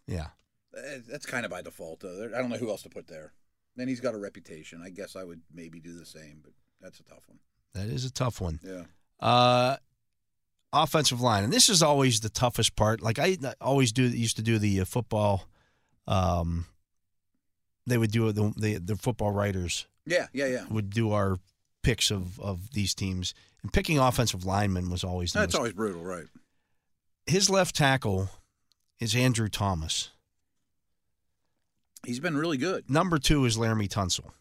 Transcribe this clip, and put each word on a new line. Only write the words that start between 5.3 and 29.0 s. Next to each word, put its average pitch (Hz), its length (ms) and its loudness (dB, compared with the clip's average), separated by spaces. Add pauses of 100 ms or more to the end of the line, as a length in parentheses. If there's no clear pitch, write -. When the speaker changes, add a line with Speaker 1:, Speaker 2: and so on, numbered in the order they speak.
Speaker 2:
maybe 82 300 -18
do 87 180 -16
the 82 60 -20
same, 78 400 -20
but 73 80 -20 (300)
that's - 180 -20
a - 40 -20
tough - 220 -20
one. - 120 -20 (340)
Speaker 1:
That 95 160 -6
is 127 160 -4
a 127 80 -8
tough 123 300 -2
one. 82 200 -4
Speaker 2:
Yeah. 92 200 -12 (440)
Speaker 1:
Uh, 123 500 6 (920)
offensive 143 520 2
line, 110 220 4
and 113 80 0
this 240 180 6
is 170 120 6
always 135 380 4
the 110 80 -6
toughest - 480 0
part. 110 240 2
Like, 117 180 -2
I 180 200 2 (200)
always 131 320 2
do, 123 120 2
used 120 340 0
to 110 60 -4
do 113 160 2
the, 101 240 2
uh, - 20 2
football. 104 640 0 (580)
Um, 87 600 0 (1200)
they 123 100 2
would 113 140 2
do 110 220 2
the, 104 220 2
the, 107 220 -2
the 87 200 -4
football 107 340 -2
writers 98 560 -2 (200)
Speaker 2:
Yeah, 165 260 0
yeah, 139 140 -2
yeah. 123 240 -4
Speaker 1:
would 107 180 -2
do 107 240 0
our 98 240 2 (460)
picks - 280 2
of, 95 300 -6
of 98 320 -8
these 101 220 -2
teams, 92 400 -4 (280)
and 110 120 -8
picking 175 240 2
offensive 120 480 2
linemen 95 440 0
was 90 140 -4
always 90 300 -4
the 208 60 2
Speaker 2:
That's 190 120 2
Speaker 1:
most - 60 2
Speaker 2:
always - 160 0
brutal, 92 280 -4
right? 87 220 -8 (1000)
Speaker 1:
His 190 240 4
left 190 260 4
tackle 117 540 2 (720)